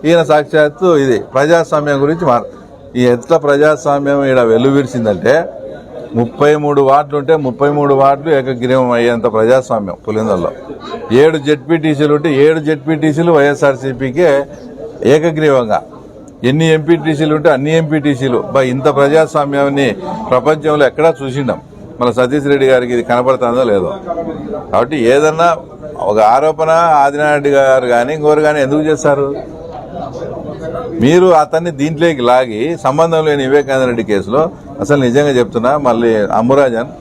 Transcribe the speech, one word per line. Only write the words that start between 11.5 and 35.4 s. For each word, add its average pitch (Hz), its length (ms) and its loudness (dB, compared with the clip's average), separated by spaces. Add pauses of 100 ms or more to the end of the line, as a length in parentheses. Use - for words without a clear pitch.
ఉంటే 147 180 0 (120)
ఏడు 160 160 4
జెడ్పీటీసీలు 156 720 -2
వైఎస్ఆర్సీపీకే 139 1120 0 (720)
ఏకగ్రీవంగా. 151 680 0 (640)
ఎన్ని 151 280 2
ఎంపీటీసీలు 156 640 0
ఉంటే 156 160 2
అన్ని 143 260 0
ఎంపీటీసీలు. 143 760 0
బా, 135 100 2
ఇంత 131 340 0
ప్రజాస్వామ్యాన్ని 143 1000 0 (340)
ప్రపంచంలో 147 560 0
ఎక్కడా 151 360 0
చూసిండం. 131 380 -4 (400)
మన 123 100 0
సతీష్ 127 360 0
రెడ్డి 139 200 2
గారికి 123 260 2
ఇది 120 100 0
కనపడుతుందో 123 600 0
లేదో. 98 320 0 (760)
కాబట్టి 123 320 0
ఏదన్నా 156 520 2 (440)
ఒక 104 180 0
ఆరోపణ 147 520 2
ఆదినారెడ్డి 147 800 2
గారు 135 360 2
కానీ 120 280 0
ఇంకోరు 151 260 2
కానీ 151 200 2
ఎందుకు 139 200 0
చేస్తారు? 143 540 0 (1700)
మీరు 170 260 4
అతన్ని 165 440 2
దీంట్లోకి 147 520 -2
లాగి 127 600 0
సంబంధం 156 420 0
లేని 143 200 0
వివేకానంద 135 400 0
రెడ్డి 117 180 -2
కేసులో 104 460 -2 (300)
అసలు 143 200 0
నిజంగా 135 300 2
చెప్తున్నా, 123 460 0